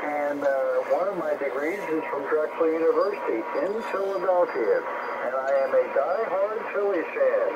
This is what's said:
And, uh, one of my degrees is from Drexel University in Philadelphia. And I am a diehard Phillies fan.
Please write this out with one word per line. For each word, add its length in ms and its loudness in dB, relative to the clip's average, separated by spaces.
And, 400 -2
uh, 500 2
one 140 2
of 100 -2
my 180 -2
degrees 540 -2
is 180 0
from 220 -4
Drexel 400 2
University 720 2
in 60 -2
Philadelphia. 840 0
And 80 -4
I 160 -2
am 80 -4
a 160 6
diehard 680 0
Phillies 400 0
fan. 440 2